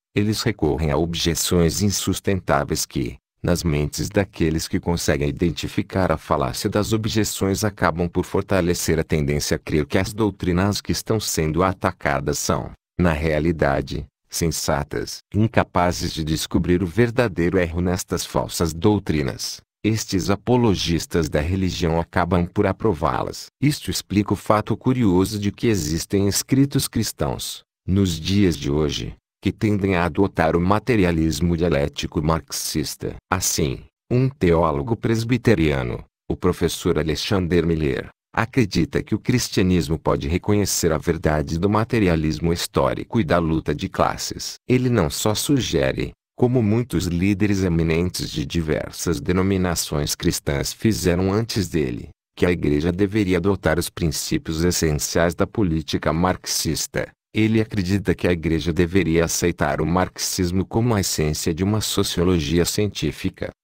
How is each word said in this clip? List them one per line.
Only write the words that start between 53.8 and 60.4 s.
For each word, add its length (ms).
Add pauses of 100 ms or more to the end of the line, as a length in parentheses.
princípios 720
essenciais 720
da 140
política 640
marxista. 960 (220)
Ele 300
acredita 540
que 120
a 40
Igreja 420
deveria 520
aceitar 560
o 40
marxismo 800